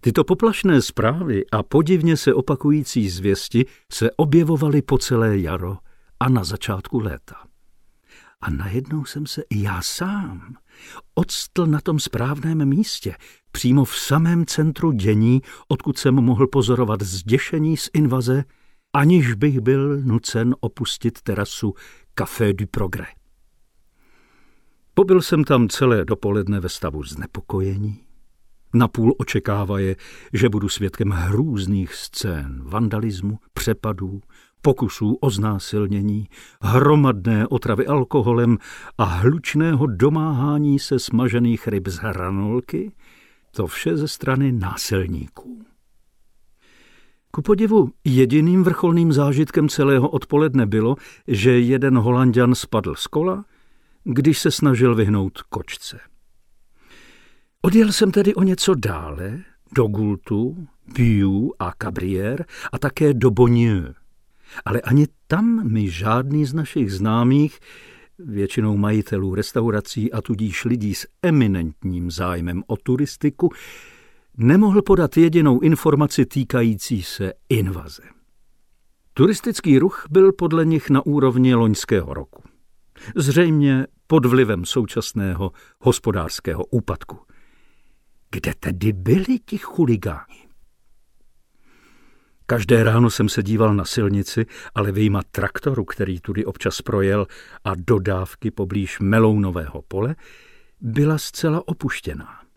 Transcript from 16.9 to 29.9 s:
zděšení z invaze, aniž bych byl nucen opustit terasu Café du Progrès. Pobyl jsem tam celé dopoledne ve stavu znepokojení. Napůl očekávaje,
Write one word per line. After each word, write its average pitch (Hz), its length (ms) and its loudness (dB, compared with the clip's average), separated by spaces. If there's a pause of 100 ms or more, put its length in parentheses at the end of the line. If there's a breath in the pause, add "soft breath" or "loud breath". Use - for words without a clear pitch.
zděšení 113 760 -2
z - 160 -8
invaze, 131 500 0 (500)
aniž 143 400 4
bych 131 260 0
byl 139 420 0
nucen 120 580 0
opustit - 640 -6
terasu 101 520 -6 (400 loud breath)
Café 101 400 -2
du 98 120 -4
Progrès. 92 420 -6 (1900)
Pobyl 185 280 4
jsem 156 220 0
tam 123 240 4
celé 113 380 2
dopoledne 101 540 -2
ve 87 100 -6
stavu 78 340 -8
znepokojení. 98 960 -6 (760)
Napůl 120 440 2
očekávaje, 98 800 -2 (380 loud breath)